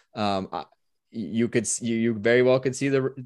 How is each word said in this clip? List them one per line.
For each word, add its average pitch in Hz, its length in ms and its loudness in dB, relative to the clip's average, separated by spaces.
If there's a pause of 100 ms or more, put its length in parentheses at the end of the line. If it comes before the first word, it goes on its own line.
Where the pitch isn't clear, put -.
(140)
Um, 101 380 -2
I, 80 120 -8 (460)
you 113 380 -2
could 113 160 0
s-, - 160 -4
you, 117 160 -2
you 117 160 2
very 117 300 4
well 123 180 4
could 131 160 -4
see 139 140 -2
the, 135 240 0 (100)